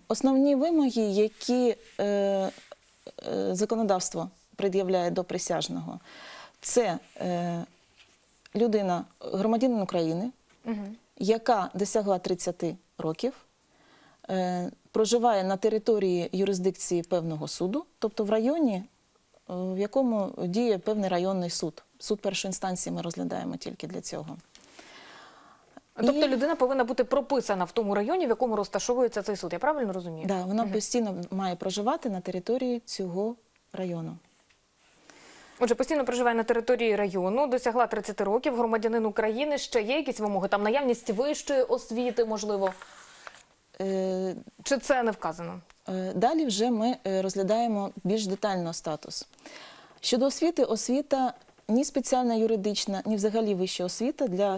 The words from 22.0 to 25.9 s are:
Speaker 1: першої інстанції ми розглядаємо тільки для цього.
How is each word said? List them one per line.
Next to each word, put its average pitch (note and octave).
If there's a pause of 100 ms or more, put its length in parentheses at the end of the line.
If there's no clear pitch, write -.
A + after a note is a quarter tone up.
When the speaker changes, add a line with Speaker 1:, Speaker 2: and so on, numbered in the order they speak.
Speaker 1:
першої G3
інстанції F#3
ми E3+
розглядаємо F3
тільки -
для F3+
цього. - (1600)